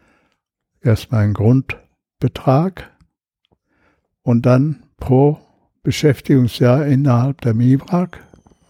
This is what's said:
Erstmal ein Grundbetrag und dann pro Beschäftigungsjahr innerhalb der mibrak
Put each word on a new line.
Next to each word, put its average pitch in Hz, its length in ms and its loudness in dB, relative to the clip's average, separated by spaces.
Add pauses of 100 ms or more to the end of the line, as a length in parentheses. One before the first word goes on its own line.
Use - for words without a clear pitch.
(800)
Erstmal 110 440 -2
ein 104 100 0
Grundbetrag - 1600 -2 (1300)
und 120 240 0
dann 135 380 0 (120)
pro 143 420 0 (440)
Beschäftigungsjahr 135 1040 0
innerhalb 135 540 0
der 117 140 -2
mibrak 135 680 -2 (460)